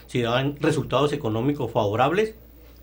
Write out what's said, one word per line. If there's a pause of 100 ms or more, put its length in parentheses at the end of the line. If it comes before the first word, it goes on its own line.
Si
dan
resultados
económicos
favorables, (480)